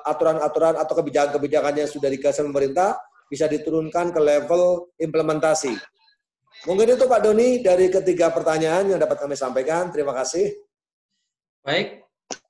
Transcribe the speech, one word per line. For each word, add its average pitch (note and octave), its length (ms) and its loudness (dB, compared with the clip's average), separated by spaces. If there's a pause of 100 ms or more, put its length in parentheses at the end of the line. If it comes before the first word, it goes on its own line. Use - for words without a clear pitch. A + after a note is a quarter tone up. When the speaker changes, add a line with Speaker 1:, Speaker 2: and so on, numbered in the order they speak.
Speaker 1:
aturan-aturan D#3 720 0
atau D#3 160 -4
kebijakan-kebijakan C#3+ 880 0
yang C#3+ 80 -4
sudah C#3+ 160 -4
digagas C#3 320 0
pemerintah C#3+ 560 0 (320)
bisa D3 240 -2
diturunkan D#3+ 640 -2
ke D#3+ 80 2
level E3+ 720 2
implementasi. D#3 800 -2 (920)
Mungkin G#3+ 320 4
itu C4 80 4
Pak A#3+ 160 4
Doni A#3 380 4
dari F#3 320 4
ketiga F3+ 400 2
pertanyaan D#3+ 640 0
yang - 20 0
dapat D3+ 220 0
kami C#3+ 180 -6
sampaikan. C#3 560 -2
Terima C#3 220 -2
kasih. E3+ 400 -2 (1040)
Speaker 2:
Baik, F3 460 -6 (420)